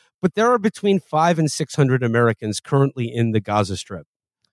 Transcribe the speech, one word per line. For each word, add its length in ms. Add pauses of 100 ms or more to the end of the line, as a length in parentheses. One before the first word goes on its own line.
(220)
But 140
there 160
are 60
between 440
five 360
and 140
six 240
hundred 260
Americans 600
currently 520
in 200
the 80
Gaza 340
Strip 320 (460)